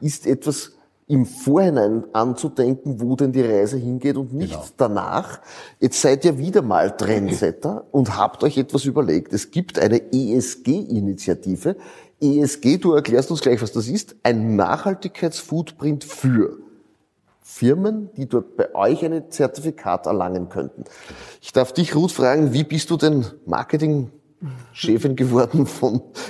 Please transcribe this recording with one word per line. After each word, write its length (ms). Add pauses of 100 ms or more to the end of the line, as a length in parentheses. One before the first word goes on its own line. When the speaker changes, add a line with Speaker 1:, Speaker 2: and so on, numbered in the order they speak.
Speaker 1:
ist 260
etwas 460 (340)
im 180
Vorhinein 880
anzudenken, 880
wo 160
denn 160
die 80
Reise 380
hingeht 400
und 160
nicht 180
Speaker 2:
Genau. 120 (120)
Speaker 1:
danach. 640 (400)
Jetzt 220
seid 240
ihr 100
wieder 240
mal 340
Trendsetter 960
<clears throat> 40
und 260
habt 260
euch 140
etwas 260
überlegt. 480
Es 180
gibt 280
eine 180 (160)
E 240
S 260
G-Initiative. 1120 (440)
E 220
S 180
G, 160
du 160
erklärst 380
uns 100
gleich, 220
was 100
das 160
ist. 340
Ein 340
Nachhaltigkeitsfootprint 1500
für 540 (840)
Firmen, 760
die 80
dort 320
bei 160
euch 280
ein 280
Zertifikat 760
erlangen 440
könnten. 340 (560)
Ich 120
darf 200
dich, 240
Ruth, 160
fragen, 400
wie 120
bist 260
du 80
denn 260 (220)
Marketingchefin 1700
geworden 500
von 360 (280)